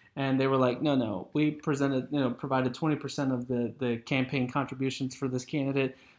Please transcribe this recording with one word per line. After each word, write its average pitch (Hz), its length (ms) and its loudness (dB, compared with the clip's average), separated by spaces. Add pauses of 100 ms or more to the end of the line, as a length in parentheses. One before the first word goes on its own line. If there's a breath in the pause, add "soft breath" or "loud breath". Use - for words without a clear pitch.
(160 loud breath)
And 135 240 2
they 135 60 4
were 135 120 4
like, 127 260 4
"No, 151 100 4
no, 107 400 0
we 151 180 4
presented, 135 600 0
you 147 80 0
know, 131 100 2
provided 127 460 0
twenty 151 220 2
percent 135 340 -4
of 123 160 -2
the, 120 320 -2
the 120 180 0
campaign 131 500 0
contributions 131 680 -4
for 139 120 -4
this 127 160 -2
candidate." 135 540 -2 (220 loud breath)